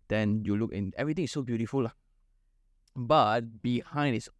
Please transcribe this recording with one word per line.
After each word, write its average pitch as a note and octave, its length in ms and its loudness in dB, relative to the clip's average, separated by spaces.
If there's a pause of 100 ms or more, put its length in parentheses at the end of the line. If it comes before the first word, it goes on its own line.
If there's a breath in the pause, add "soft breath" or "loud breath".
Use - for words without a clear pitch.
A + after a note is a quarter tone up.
Then G#2+ 380 2
you G2+ 120 0
look A2 160 -2
in, F#2+ 240 -4
everything D3+ 280 -2
is - 60 -6
so C#3+ 120 -4
beautiful A#2 400 -2
lah. A2 80 -4 (1040)
But A#2 680 2
behind B2 540 0
is A2 140 -4 (100)